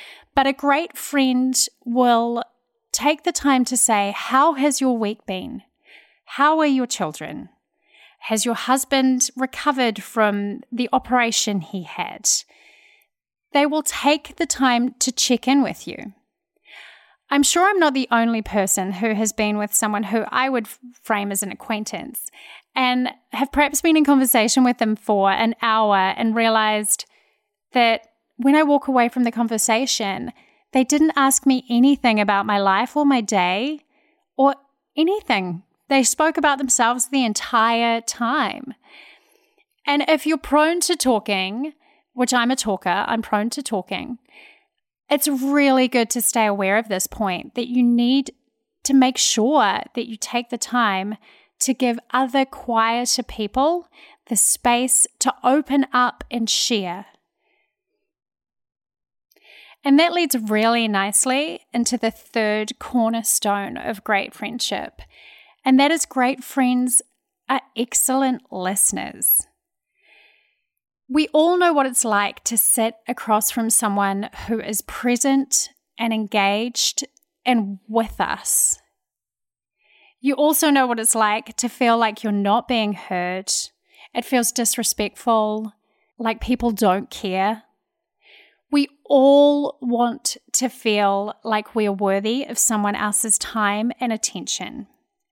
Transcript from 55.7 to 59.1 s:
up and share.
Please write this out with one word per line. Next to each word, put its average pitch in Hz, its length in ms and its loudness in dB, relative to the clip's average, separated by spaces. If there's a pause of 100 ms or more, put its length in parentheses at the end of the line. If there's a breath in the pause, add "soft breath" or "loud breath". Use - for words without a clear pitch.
up 247 360 0
and 226 220 -4
share. 190 560 -2 (2750 loud breath)